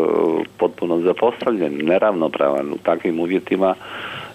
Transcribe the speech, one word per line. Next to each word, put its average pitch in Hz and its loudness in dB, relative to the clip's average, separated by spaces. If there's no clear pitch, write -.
potpuno 85 0
zapostavljen, 90 0
neravnopravan. 78 2
U 78 -4
takvim 82 0
uvjetima 92 0